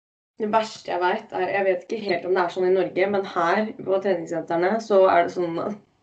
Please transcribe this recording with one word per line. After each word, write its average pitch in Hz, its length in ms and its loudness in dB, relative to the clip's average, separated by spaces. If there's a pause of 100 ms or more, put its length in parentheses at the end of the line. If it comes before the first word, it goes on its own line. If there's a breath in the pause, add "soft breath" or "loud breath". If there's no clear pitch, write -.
(400)
det 214 80 -2
verste 214 420 -2
jeg 180 120 -4
vet 196 320 -2
er, 185 140 -2
jeg 196 180 0
vet 180 160 2
ikke 220 160 -8
helt 180 280 -4
om 185 80 0
det 185 80 2
er 170 120 -2
sånn 185 120 0
i 185 40 2
Norge, 185 360 2
men 196 200 0
her 185 360 0 (100)
på 190 260 -2
treningssentrene 170 800 -2
så 202 280 4
er 175 180 6
det 180 100 -4
sånn 170 240 -2
at, 208 200 -6 (240)